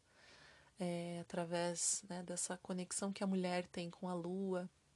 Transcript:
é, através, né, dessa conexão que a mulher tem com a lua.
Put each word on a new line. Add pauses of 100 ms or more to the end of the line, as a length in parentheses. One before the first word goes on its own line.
(800)
é,
através,
né,
dessa
conexão
que
a
mulher
tem
com
a
lua. (280)